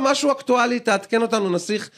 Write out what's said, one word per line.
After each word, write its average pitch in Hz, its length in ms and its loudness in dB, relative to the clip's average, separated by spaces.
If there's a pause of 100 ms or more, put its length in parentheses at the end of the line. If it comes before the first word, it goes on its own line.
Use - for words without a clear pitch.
משהו 277 300 2
אקטואלי, 247 480 0
תעדכן 220 420 0
אותנו, 208 280 0
נסיך. 208 480 -4